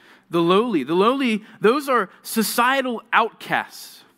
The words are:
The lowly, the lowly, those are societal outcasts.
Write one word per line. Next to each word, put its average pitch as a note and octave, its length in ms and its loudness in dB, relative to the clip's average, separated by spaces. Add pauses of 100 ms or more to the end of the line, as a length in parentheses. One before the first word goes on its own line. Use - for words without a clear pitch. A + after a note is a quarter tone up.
(280)
The E3+ 140 -2
lowly, F#3 400 2
the C#3 120 -4
lowly, A3+ 480 0 (180)
those C4+ 280 2
are A#3 220 0 (120)
societal B3+ 800 -2 (120)
outcasts. - 920 -4 (140)